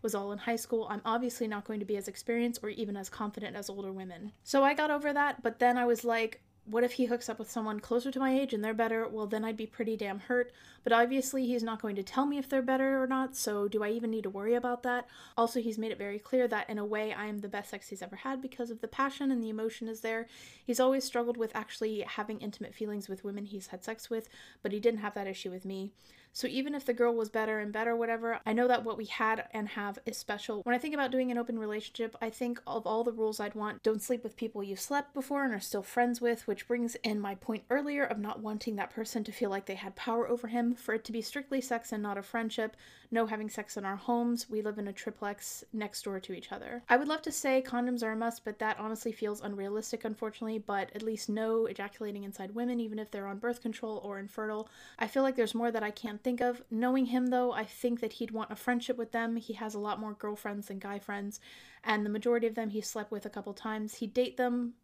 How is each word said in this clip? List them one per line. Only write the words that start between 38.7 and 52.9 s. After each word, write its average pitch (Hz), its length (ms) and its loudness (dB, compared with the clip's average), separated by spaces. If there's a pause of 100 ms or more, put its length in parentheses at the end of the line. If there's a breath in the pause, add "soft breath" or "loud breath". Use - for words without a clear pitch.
that 196 140 -2
person 220 340 -2
to 214 80 -8
feel 208 160 0
like 196 160 -2
they 196 100 -4
had 190 220 -10
power 233 280 0
over 240 220 0
him, 240 260 2
for 240 200 -2
it 220 100 -2
to - 80 -10
be 220 100 -2
strictly 277 380 -2
sex 233 320 -2
and 214 100 -2
not 202 160 -2
a 196 60 -6
friendship. 220 540 -2 (360 loud breath)
No 226 120 6
having 214 240 -4
sex - 260 -8
in 196 80 -4
our 196 140 -2
homes. 240 520 2
We 214 120 0
live 208 160 -2
in 208 100 -4
a 202 60 -6
triplex - 800 -8
next 214 300 -4
door 196 180 -4
to 190 100 -12
each 180 220 -8
other. 240 340 -8
I 240 80 10
would 285 140 4
love 311 140 0
to 311 100 -2
say 262 280 4
condoms 247 420 0
are 220 100 2
a - 20 0
must, 233 300 -2
but 214 140 -6
that 220 200 0
honestly 220 320 -4
feels 208 300 -2
unrealistic, 208 640 -4
unfortunately, 220 540 -4
but - 360 -2
at 214 80 -6
least 220 240 -4
no 220 380 2
ejaculating 202 580 -6
inside 196 320 -8
women, 240 240 0
even 220 200 -2